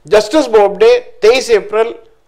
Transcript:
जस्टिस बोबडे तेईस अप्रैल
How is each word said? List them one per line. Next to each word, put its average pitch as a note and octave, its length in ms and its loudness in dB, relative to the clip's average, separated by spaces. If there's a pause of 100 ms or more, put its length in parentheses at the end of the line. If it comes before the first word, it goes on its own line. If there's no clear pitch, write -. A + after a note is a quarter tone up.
जस्टिस G#3+ 380 0
बोबडे A3 540 2 (220)
तेईस A#3 300 0
अप्रैल A3 440 -2 (320)